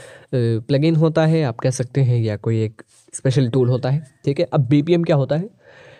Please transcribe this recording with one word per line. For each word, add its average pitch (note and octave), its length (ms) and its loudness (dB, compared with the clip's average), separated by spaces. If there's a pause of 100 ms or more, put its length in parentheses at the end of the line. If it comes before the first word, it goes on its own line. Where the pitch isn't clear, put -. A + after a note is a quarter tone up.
(320)
प्लगइन C3 640 0
होता D#3+ 300 2
है D#3+ 180 2
आप A#2 160 -4
कह C3 120 0
सकते B2+ 300 -4
हैं, A#2+ 200 2
या G#2+ 160 -2
कोई A2+ 260 -2
एक G#2+ 180 -8 (320)
स्पेशल C#3+ 360 0
टूल B2 200 2
होता B2+ 200 -2
है, D3+ 160 -2 (200)
ठीक - 140 -2
है। - 80 -2
अब C3+ 220 0
बीपीएम E3 340 2
क्या E3 120 2
होता C#3 200 -2
है? F#3 140 -4 (500)